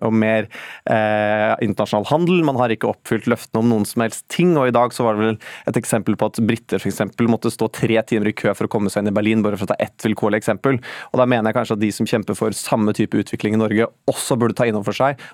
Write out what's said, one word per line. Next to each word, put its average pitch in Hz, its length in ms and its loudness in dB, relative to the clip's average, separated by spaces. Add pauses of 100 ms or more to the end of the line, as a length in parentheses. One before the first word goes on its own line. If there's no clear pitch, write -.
om 110 80 0
mer, 110 320 2 (400)
eh, 107 680 2 (100)
internasjonal 104 400 0
handel, 170 380 2
man 139 100 0
har 123 160 2
ikke 110 160 -2
oppfylt - 400 -4
løftene 113 320 -2
om 113 140 4
noen 107 120 2
som 117 200 -2
helst - 260 -6
ting, 175 260 2
og 131 120 2
i - 20 0
dag 120 240 2
så - 80 -2
var 110 140 2
det 107 80 2
vel 110 140 0 (280)
et - 140 -2
eksempel 110 340 0
på 107 160 0
at - 160 -10
briter 113 320 -2
for - 140 -6
eksempel 110 340 -2
måtte 113 240 0
stå 110 240 -2
tre 113 320 0
timer 107 240 0
i - 80 -4
kø 101 160 0
for 113 140 -4
å - 20 -14
komme 104 160 0
seg 101 160 -2
inn 104 80 0
i 98 60 -2
Berlin, 107 260 2
bare 101 160 0
for 98 80 -4
å - 60 0
ta - 100 -6
ett - 240 -8
vilkårlig 107 320 0
eksempel. 120 400 0 (320)
Og - 80 -2
da 127 80 6
mener 113 240 2
jeg 110 60 0
kanskje 113 180 0
at 104 80 -2
de 104 80 2
som 110 160 -2
kjemper 107 320 -2
for 107 160 0
samme 107 400 0
type 110 240 0
utvikling 107 400 -2
i 110 60 2
Norge 107 240 2 (180)
også - 320 0
burde 110 160 2
ta 120 160 2
inn 107 80 0
over 104 160 -4
seg 135 240 0 (160)